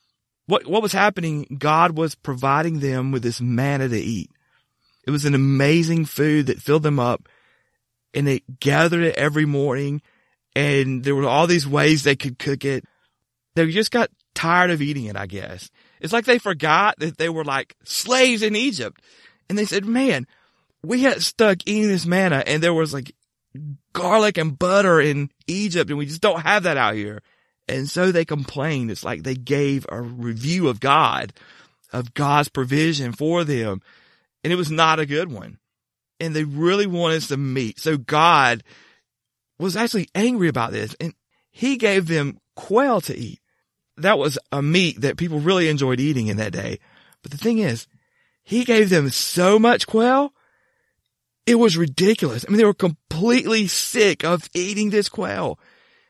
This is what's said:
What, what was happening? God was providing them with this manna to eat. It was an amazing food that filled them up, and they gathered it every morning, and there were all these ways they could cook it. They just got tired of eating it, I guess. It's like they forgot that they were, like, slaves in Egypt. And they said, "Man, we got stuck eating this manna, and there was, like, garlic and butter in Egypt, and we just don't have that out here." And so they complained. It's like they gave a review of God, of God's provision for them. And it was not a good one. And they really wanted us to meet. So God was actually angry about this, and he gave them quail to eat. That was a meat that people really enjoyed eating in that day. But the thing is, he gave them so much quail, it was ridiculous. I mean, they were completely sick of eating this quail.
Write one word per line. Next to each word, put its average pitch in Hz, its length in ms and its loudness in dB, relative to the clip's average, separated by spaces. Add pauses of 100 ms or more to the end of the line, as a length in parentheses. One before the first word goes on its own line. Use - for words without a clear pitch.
(480)
What, 196 200 0
what 202 140 0
was 208 120 -2
happening? 165 640 -2
God 156 380 2
was 160 180 -2
providing 143 640 -2
them 135 320 -2
with 131 100 -2
this 117 200 -4
manna 131 480 0
to 113 100 -2
eat. 90 320 -6 (720)
It 135 60 -2
was 147 140 -2
an 143 100 2
amazing 147 680 2
food 151 420 0
that - 140 -2
filled 151 220 2
them 147 160 0
up, 120 280 -2 (880)
and 143 120 -2
they 135 160 0 (180)
gathered 165 440 2
it 165 140 0
every 151 280 0
morning, 143 560 -2 (540)
and 135 480 0
there 139 120 0
were 139 120 0
all 147 200 4
these 170 200 2
ways 147 360 4
they 139 120 4
could 131 240 -8
cook 139 240 -6
it. 135 220 -4 (680)
They 165 140 2
just 208 220 -2
got 233 180 2 (240)
tired 175 380 2
of 156 100 -2
eating 139 240 -4
it, 104 100 -12
I 98 120 -10
guess. 95 420 -14 (320)
It's 160 100 -8
like 226 140 0
they 240 140 4
forgot 170 600 2
that 151 180 -6
they 165 120 -2
were, 160 160 -6
like, 135 380 -6
slaves 247 580 0
in 214 140 0
Egypt. 208 460 -4 (460)
And 196 100 -4
they 208 80 0
said, 196 200 -2
"Man, 226 420 0 (560)
we 240 180 -2
got 254 200 2
stuck 202 440 2
eating 214 220 0
this 180 180 0
manna, 175 400 2
and 156 160 0
there 170 120 2
was, 160 200 -2
like, 135 220 -10 (800)
garlic 208 440 2
and 160 220 -4
butter 180 400 4
in 143 320 0 (160)
Egypt, 175 420 -2
and 147 80 -4
we 147 80 -6
just 156 160 -10
don't 175 200 2
have 180 220 2
that 165 140 0
out 110 180 2
here." 104 260 -8 (460)
And 135 220 -6
so 180 220 2
they 170 140 2
complained. 139 640 -4
It's - 140 -10
like 101 180 -8
they 131 120 -6
gave 139 540 -2
a 113 120 -8
review 120 640 -4
of 120 120 -2
God, 131 540 2 (580)
of 120 220 -8
God's 143 360 2
provision 139 640 -2
for 165 300 -2
them. 113 380 -4 (640)
And 160 100 -2
it 180 40 0
was 165 120 -2
not 160 300 2
a 151 80 -4
good 156 240 -4
one. 90 260 -14 (640)
And 160 160 -4
they 156 80 0
really 170 420 0
wanted 170 320 0
us 151 120 -6
to 139 80 -4
meet. 131 420 -4
So 160 180 0
God 139 640 2 (920)
was 175 180 -4
actually 220 380 -2
angry 208 360 0
about 120 220 -2
this, 107 280 -8
and 165 160 -8 (340)
he 262 280 -2
gave 196 300 2
them 151 300 -2 (180)
quail 233 460 0
to - 160 -8
eat. - 220 -12 (580)
That 180 220 2
was 135 180 -2 (140)
a 143 100 -2
meat 156 400 2
that 135 160 0
people 160 220 -4
really 170 300 2
enjoyed 131 320 0
eating 131 260 0
in 104 100 -2
that 107 140 -4
day. 98 280 -8 (440)
But 143 80 -18
the 143 60 -12
thing 226 220 0
is, 127 280 -2 (560)
he 240 220 -2
gave 220 240 4
them 151 200 4
so 180 480 2
much 226 300 4
quail, 262 460 2 (1120)
it 233 100 4
was 226 220 4
ridiculous. 160 680 0
I - 60 -4
mean, 202 60 4
they 226 80 8
were 208 80 6
completely 202 920 0
sick - 580 0
of 170 280 -2
eating 202 360 -4
this 208 180 0
quail. 185 500 -6 (520)